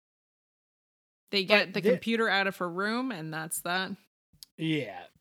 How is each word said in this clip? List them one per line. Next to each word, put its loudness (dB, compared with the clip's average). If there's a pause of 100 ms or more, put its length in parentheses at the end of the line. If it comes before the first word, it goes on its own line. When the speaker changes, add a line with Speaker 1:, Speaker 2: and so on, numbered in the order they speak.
(1300)
Speaker 1:
They 2
Speaker 2:
But -6
Speaker 1:
get 4
the 2
Speaker 2:
the 4
Speaker 1:
computer 2
out 2
of -4
her -2
room, -2
and -6
that's -6
that. -2 (680)
Speaker 2:
Yeah. -2 (160)